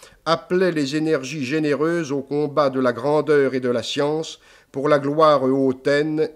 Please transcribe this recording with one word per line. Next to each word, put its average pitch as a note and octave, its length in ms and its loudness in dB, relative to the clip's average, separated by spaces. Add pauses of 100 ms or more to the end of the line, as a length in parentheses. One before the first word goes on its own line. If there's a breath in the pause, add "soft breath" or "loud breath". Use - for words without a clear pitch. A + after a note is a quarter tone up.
(260 loud breath)
appelait F3+ 440 0
les D3+ 240 -2
énergies D#3 500 -2
généreuses D3+ 680 -2
au C#3 80 -4
combat C#3+ 500 -2
de C3 80 -6
la B2+ 140 2
grandeur C#3 640 2
et C3 60 -2
de B2 100 -2
la A#2+ 120 -2
science, D3+ 560 -4 (320 soft breath)
pour C#3 180 -4
la D3 120 4
gloire D3 420 4
hautaine C#3 920 0